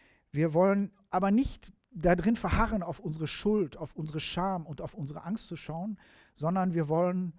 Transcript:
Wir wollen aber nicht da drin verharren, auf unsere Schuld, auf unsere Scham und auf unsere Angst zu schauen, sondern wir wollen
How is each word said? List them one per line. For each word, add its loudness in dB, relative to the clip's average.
Wir 2
wollen 4
aber 2
nicht 2
da 4
drin 2
verharren, 0
auf -8
unsere -4
Schuld, 0
auf -10
unsere -6
Scham -4
und -12
auf -10
unsere -10
Angst -6
zu -8
schauen, -8
sondern 0
wir 0
wollen 0